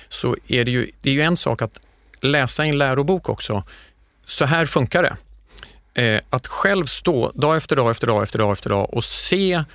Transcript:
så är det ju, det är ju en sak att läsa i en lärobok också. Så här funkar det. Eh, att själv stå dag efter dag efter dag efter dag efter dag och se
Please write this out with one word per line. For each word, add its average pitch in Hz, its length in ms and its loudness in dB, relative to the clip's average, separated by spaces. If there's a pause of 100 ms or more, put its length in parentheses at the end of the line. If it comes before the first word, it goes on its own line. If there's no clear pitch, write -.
så - 280 -4 (120)
är 120 160 2
det 123 60 -2
ju, 120 200 -2 (100)
det 135 100 -2
är 135 40 2
ju 143 80 0
en 165 140 2
sak 120 260 -2
att - 180 -8 (400)
läsa 143 460 0
i - 20 2
en 147 100 0
lärobok 143 500 0
också. 104 340 -4 (640)
Så - 180 0
här 160 220 2
funkar 156 360 0
det. - 140 0 (840)
Eh, 110 180 2 (100)
att 127 160 -4
själv 196 400 0
stå - 480 0
dag 147 220 2
efter 151 200 0
dag 120 140 4
efter 117 160 -2
dag 107 160 2
efter 107 160 -4
dag 104 140 2
efter - 180 -4
dag 101 240 0
och 117 100 -2
se 180 600 0 (100)